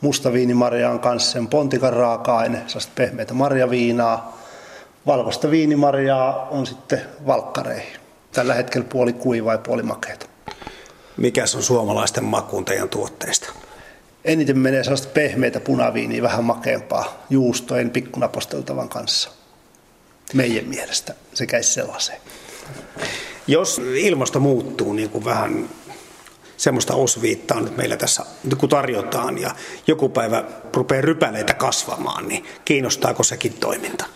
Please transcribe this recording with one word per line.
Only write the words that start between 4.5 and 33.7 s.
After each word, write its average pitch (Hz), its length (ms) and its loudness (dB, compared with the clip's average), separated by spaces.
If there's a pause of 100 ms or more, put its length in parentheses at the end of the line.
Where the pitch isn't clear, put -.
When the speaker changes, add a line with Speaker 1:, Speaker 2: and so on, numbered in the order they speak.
Speaker 1:
Valkoista 131 460 2
viinimarjaa 139 1000 4
on 135 140 -2
sitten - 360 -4 (260)
valkkareihin. - 720 -4 (320)
Tällä 127 220 2
hetkellä 123 360 -2
puoli 120 240 2
kuivaa 117 400 0
ja 110 40 2
puoli 117 260 -2
makeata. - 420 -8 (920)
Speaker 2:
Mikäs 117 380 2
on 101 80 -4
suomalaisten 107 600 2
makuun 107 420 -2
teidän 98 240 -2
tuotteista? - 600 -6 (760)
Speaker 1:
Eniten 151 320 4
menee 131 260 4
sellaista 135 300 -2
pehmeätä 123 460 2
punaviiniä, 117 600 0
vähän 117 220 2
makeampaa, 120 840 -2
juustojen 123 600 2
pikkunaposteltavan 131 1000 -4
kanssa. - 540 -4 (920)
Meidän 120 320 2
mielestä - 480 -6 (200)
se 131 120 -4
käisi 117 280 0
sellaiseen. - 480 -6 (1300)
Speaker 2:
Jos 165 340 2 (140)
ilmasto 151 440 2
muuttuu, 131 540 2
niin 107 160 -2
kuin 107 160 -6
vähän 107 440 -2 (880)
semmoista 127 360 2
osviittaa 117 680 2
nyt 110 160 -4
meillä 117 200 -2
tässä, - 260 0 (340)
kun 135 120 2
tarjotaan, 127 720 0
ja - 100 -4 (360)
joku 151 220 4
päivä 113 340 0 (300)
rupeaa 131 280 2
rypäleitä 131 520 2
kasvamaan, 123 760 -2
niin - 180 -6 (200)
kiinnostaako 123 580 2
sekin - 300 0
toiminta? - 520 -4 (100)